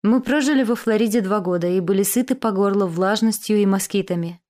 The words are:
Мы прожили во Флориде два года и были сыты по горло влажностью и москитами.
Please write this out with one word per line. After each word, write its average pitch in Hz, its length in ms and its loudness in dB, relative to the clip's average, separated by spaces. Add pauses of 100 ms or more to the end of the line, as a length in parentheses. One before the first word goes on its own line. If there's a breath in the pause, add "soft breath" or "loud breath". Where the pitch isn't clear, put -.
Мы 226 180 2
прожили 269 440 0
во 226 100 0
Флориде 220 460 0
два 196 180 -2
года 175 300 -2
и 185 100 0
были 190 240 0
сыты 254 320 0
по 226 160 -2
горло 196 360 2
влажностью 208 720 0
и 202 80 4
москитами. 185 840 -2